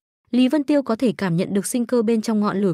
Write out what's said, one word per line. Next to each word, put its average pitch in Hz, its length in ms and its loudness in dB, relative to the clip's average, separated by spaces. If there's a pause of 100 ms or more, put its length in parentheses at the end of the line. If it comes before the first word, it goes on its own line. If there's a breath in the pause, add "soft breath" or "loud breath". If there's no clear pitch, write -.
(320)
Lý 254 160 4
Vân 294 160 0
Tiêu 285 200 2
có 226 120 -2
thể 220 220 0
cảm 170 200 -2
nhận 185 160 -2
được 196 120 0
sinh 240 200 -2
cơ 240 160 0
bên 220 200 0
trong 214 180 -2
ngọn 202 220 -2
lửa 190 120 2